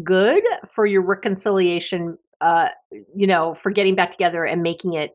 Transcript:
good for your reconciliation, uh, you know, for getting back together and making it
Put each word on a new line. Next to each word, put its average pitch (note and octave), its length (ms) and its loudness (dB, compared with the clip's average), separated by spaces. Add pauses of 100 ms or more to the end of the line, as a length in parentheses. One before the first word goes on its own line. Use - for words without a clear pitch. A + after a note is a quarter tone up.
good G3+ 400 4 (320)
for G#3+ 120 2
your F#3+ 160 2
reconciliation, F#3 1120 -2 (240)
uh, E3 260 2 (480)
you G3+ 100 0
know, E3 300 2
for - 160 -4
getting G3 240 2
back F#3 160 0
together E3+ 320 -2
and E3+ 180 -2
making E3+ 320 -4
it D3+ 220 -6